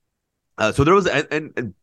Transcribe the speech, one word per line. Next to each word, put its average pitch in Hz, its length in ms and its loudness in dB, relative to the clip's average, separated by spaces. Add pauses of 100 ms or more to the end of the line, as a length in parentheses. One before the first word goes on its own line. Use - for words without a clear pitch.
(580)
Uh, 107 160 0
so 139 100 2
there 160 100 4
was, 196 140 2
and, 143 240 -2
and, 151 240 -8
and 113 280 -8